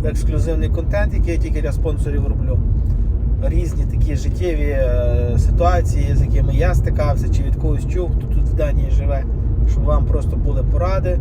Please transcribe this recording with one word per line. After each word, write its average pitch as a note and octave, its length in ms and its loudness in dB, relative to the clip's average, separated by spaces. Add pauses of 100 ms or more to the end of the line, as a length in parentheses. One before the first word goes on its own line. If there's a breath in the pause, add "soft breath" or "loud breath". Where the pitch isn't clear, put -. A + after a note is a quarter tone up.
ексклюзивний - 640 0
контент, - 440 -2
який - 180 0
я E3 60 -2
тільки D3+ 240 -2
для D3+ 100 -2
спонсорів D3+ 560 -2
роблю. - 320 -2 (840 loud breath)
Різні - 420 0
такі - 300 0
життєві, D3+ 540 -2
е, D3+ 680 0
ситуації, - 800 2
з - 60 4
якими - 340 2
я - 180 4
стикався, - 600 0
чи - 100 2
від - 120 0
когось - 320 -2
чув, - 300 -2
хто - 100 -2
тут - 160 0
в - 100 0
Данії D3+ 380 0
живе, C#3 320 0 (480)
щоб - 120 0
вам D3 220 2
просто - 320 0
були - 260 0
поради. C3+ 580 0